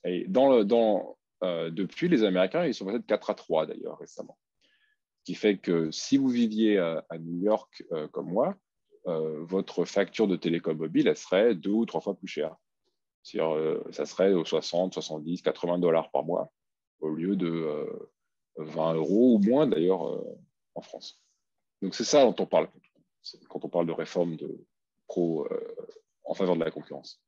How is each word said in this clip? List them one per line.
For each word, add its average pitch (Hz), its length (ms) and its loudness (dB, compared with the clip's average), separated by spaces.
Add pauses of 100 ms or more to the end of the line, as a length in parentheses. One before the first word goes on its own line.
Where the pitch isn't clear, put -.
Et 90 240 -4
dans 127 220 4
le, 117 160 6
dans, 110 520 2 (260)
euh, 85 260 -2
depuis, 98 400 -4
les 131 140 4
Américains, 98 420 2
ils 127 80 -2
sont 101 120 -8
passés 107 140 -4
de 107 60 -12
quatre - 240 -2
à - 40 0
trois, 80 320 -2
d'ailleurs, 76 320 -10
récemment. - 400 -18 (800)
Ce - 40 -20
qui 87 120 -8
fait 104 220 2
que 85 320 0
si - 280 0
vous 139 100 2
viviez 110 520 2
à, 82 300 -2
à 85 80 -8
New 85 240 -6
York, 107 500 -2
euh, 78 180 -6
comme 76 200 -8
moi, 139 280 0 (500)
euh, 80 380 -4
votre 92 400 -2
facture 101 420 0
de 92 80 2
télécom 82 420 -2
mobile, 82 300 0
elle 78 100 2
serait 104 380 2
deux 92 160 -4
ou 113 140 2
trois 82 160 -6
fois 98 140 -6
plus 92 120 -16
chère. 78 280 -6 (680)
C'est-à-dire, 80 320 -2
euh, 78 360 -2
ça 73 140 -4
serait 95 280 4
aux 85 120 2
soixante, 90 480 0
soixante-dix, 78 480 -6
quatre-vingts 87 380 -2
dollars 82 320 2
par 67 120 0
mois, 82 280 -4 (480)
au 78 100 -4
lieu 82 260 -2
de, 90 120 -2
euh, 78 640 -6 (460)
vingt 78 360 -2
euros 101 420 6
ou 104 40 6
moins, 123 260 4
d'ailleurs, 90 420 2
euh, - 300 -8 (380)
en - 60 -12
France. - 400 -18 (600)
Donc, 95 140 -6
c'est 120 80 -4
ça 143 200 6
dont 110 160 4
on 95 60 0
parle 82 240 2 (800)
quand - 160 -10
on - 40 -8
parle 85 180 0
de 82 40 -4
réforme 82 460 -4
de - 280 -12 (420)
pro, 82 440 -2
euh, - 240 -8 (480)
en - 100 -6
faveur 90 220 0
de 82 80 -2
la 80 80 -2
concurrence. - 560 -16